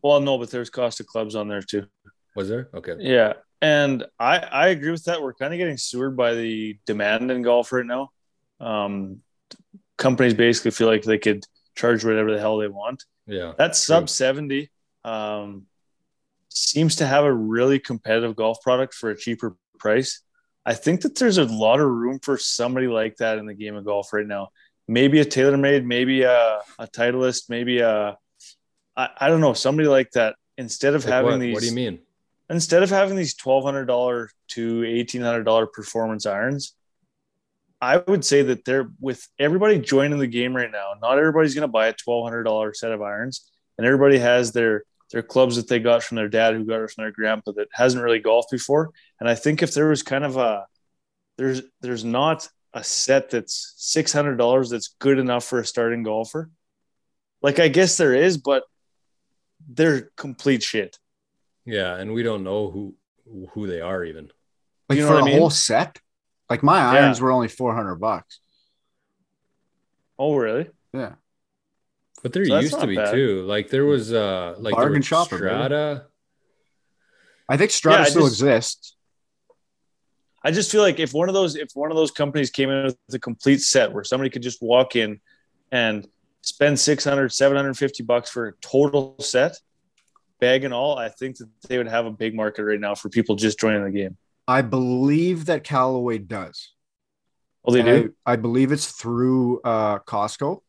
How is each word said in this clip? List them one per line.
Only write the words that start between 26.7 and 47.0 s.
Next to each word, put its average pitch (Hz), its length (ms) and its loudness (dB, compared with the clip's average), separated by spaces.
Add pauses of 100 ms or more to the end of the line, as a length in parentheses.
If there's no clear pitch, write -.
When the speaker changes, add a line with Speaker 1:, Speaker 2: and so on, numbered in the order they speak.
Speaker 1:
a 117 80 -12
Titleist, 123 640 -2
maybe 120 320 -2
a, 107 360 0 (800)
I, 127 120 -4 (100)
I 139 100 2
don't 165 120 4
know, 143 120 6
somebody 151 360 0
like 135 240 4
that. 113 240 0 (200)
Instead 135 380 -2
of 113 100 -2
Speaker 2:
Like - 80 -2
Speaker 1:
having 123 200 2
Speaker 2:
what? 127 80 0
Speaker 1:
these, 120 140 -2
Speaker 2:
What 107 60 -4
do 117 60 -4
you 117 80 -4
mean? 117 260 -6 (500)
Speaker 1:
instead 170 320 2
of 196 80 2
having 196 260 2
these 165 180 -4
twelve 131 300 0
hundred 139 200 -4
dollar 123 460 -2 (180)
to 117 360 -4
eighteen 117 380 -4
hundred 117 220 -2
dollar 110 220 2
performance 110 600 -8
irons, 123 480 -4 (1080)
I 131 180 2
would 180 260 0
say 143 180 4
that 127 220 -2
they're, 131 340 -2
with 131 260 -10 (140)
everybody 185 400 2
joining 143 400 0
the 139 80 -2
game 123 300 -4
right 120 160 -4
now, 101 280 -8
not 127 180 2
everybody's 156 360 2
gonna 131 140 -4
buy 110 200 2
a 110 40 -2
twelve 117 320 -4
hundred 117 200 -8
dollar 107 300 -2
set 117 160 -8
of 107 120 -6
irons, 107 460 -10 (280)
and 113 100 -2
everybody 139 320 6
has 123 340 2
their, 113 320 0 (280)
their 117 100 -4
clubs 127 340 2
that 117 120 -4
they 123 100 2
got 117 240 2
from 117 140 -8
their 107 120 -4
dad, 113 260 2
who 110 100 -4
got 113 160 -4
it 110 100 -8
from 110 140 -12